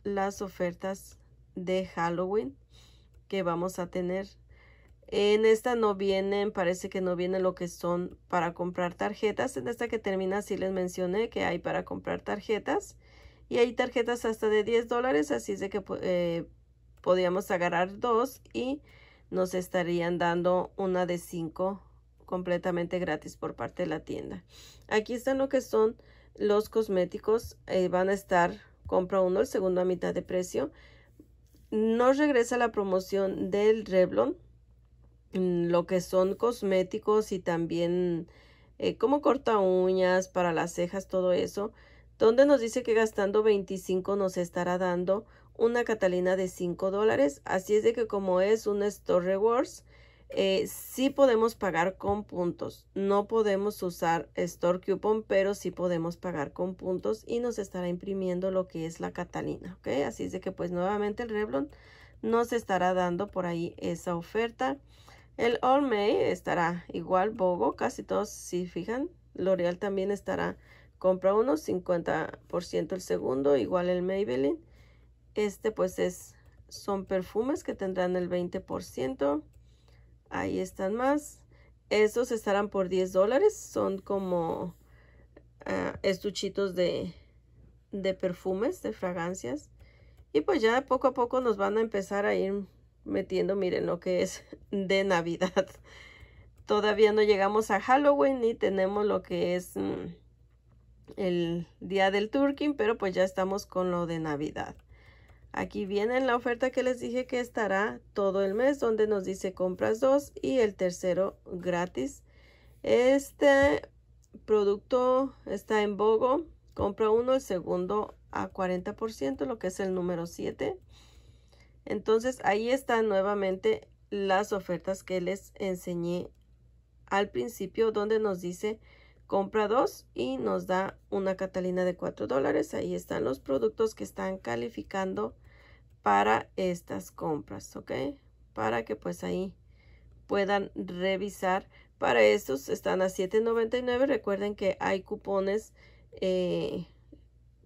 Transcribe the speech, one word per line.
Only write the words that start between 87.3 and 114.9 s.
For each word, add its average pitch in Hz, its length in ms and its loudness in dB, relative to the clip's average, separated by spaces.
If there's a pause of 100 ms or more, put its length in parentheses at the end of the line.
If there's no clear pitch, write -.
de 190 220 -2
perfumes, 190 680 -4
de 214 120 -6
fragancias. 185 760 -6 (640)
Y 302 100 2
pues 320 200 2
ya 226 240 4
poco 262 220 2
a 262 60 2
poco 254 280 0
nos 226 160 2
van 196 200 0
a 220 40 2
empezar 202 440 -2
a 208 100 2
ir 196 300 -2 (380)
metiendo, 190 520 -2
miren, 180 320 0
lo 175 120 -2
que 180 220 0
es - 220 -4 (280)
de 196 320 0
Navidad. 180 640 0 (480)
<laughs> - 520 -20
Todavía 208 440 4
no 214 120 4
llegamos 208 480 4
a 196 80 4
Halloween 277 600 4
ni 233 120 2
tenemos 196 540 0
lo 190 160 0
que 175 320 -2
es, 180 200 -6
mm, 196 380 -6 (1040)
el 170 500 -2 (120)
día 190 320 2
del 202 180 0
Turkey, 277 440 0
pero 226 260 0
pues 190 160 -2
ya 185 80 4
estamos 190 420 -2
con 185 240 -2
lo 175 160 0
de 165 140 -4
Navidad. 151 560 -6 (760)
Aquí 196 340 -6
viene 208 340 0
la 262 160 2
oferta 240 340 0
que 254 140 -2
les 254 160 0
dije 247 260 -4
que 254 140 -4
estará 226 600 -2 (140)
todo 196 300 2
el 196 100 0
mes, 269 260 2
donde 220 280 2
nos 208 160 0
dice 190 300 -4
compras 196 460 0
dos 269 320 4 (100)
y 269 180 2
el 208 160 4
tercero 180 720 0
gratis. 180 800 -4 (600)
Este 277 1080 4 (560)
producto 247 880 2 (140)